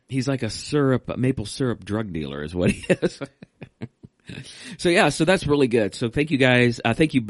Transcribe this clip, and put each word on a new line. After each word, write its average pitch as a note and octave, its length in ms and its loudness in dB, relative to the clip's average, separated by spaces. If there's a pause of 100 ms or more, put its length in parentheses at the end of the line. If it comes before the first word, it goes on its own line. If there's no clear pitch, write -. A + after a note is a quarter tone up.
He's B2+ 200 -4
like C3+ 140 -2
a G#2+ 80 -4
syrup, C3+ 580 0
a - 80 -6
maple B2 300 0
syrup A#2+ 380 -4
drug G2+ 280 -4
dealer D2 300 -8
is D2+ 120 -10
what F2+ 180 4
he - 140 -8
<laughs> - 40 -4
is. - 300 0 (1600)
So F3+ 100 0
yeah, E3+ 220 4
so D#3+ 140 -2
that's F#3 220 2
really C#3+ 220 2
good. A2 260 0
So A#2+ 160 -4
thank D3+ 220 -2
you C#3+ 60 0
guys. B2 460 4
Uh, A#2 100 2
thank D#3+ 200 0
you, B2 160 0